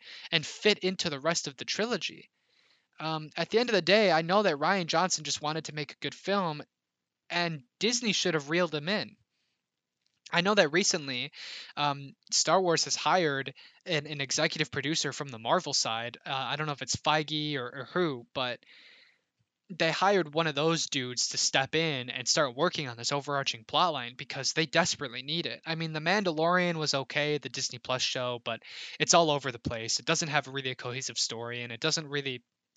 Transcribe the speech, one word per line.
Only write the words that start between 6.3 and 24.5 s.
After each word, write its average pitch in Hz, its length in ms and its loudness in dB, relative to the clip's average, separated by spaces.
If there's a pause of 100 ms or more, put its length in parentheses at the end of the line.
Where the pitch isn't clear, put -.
and 170 340 -2 (160)
Disney 240 340 0
should 175 220 2
have 143 140 -2
reeled 170 260 2
him 151 140 -4
in. 185 280 -4 (1160)
I 170 80 4
know 196 140 4
that 170 180 6
recently, 147 580 0 (460)
um, 143 380 -2 (160)
Star 170 300 4
Wars 170 240 2
has 135 120 -2
hired 147 560 2 (320)
an, 151 220 -2
an 147 160 -6
executive 151 480 0
producer 143 420 -2
from 143 160 -8
the 120 100 -12
Marvel 139 360 0
side. 117 500 -2
Uh, - 80 -8
I 131 240 -2
don't 156 100 -2
know 151 60 -2
if 139 100 -8
it's 127 140 -4
Feige 151 600 0
or, 123 100 -4
or 123 260 -10
who, 143 420 0
but 123 240 -2 (1120)
they 165 200 0
hired 175 440 4
one 165 120 2
of 151 80 -2
those 160 320 2
dudes 123 420 -2
to 135 100 -4
step - 360 0
in 147 360 0
and 127 180 -6
start 139 280 2
working 156 320 0
on 120 80 -8
this 120 160 -4
overarching 139 520 -2
plotline 143 520 0
because 135 360 -6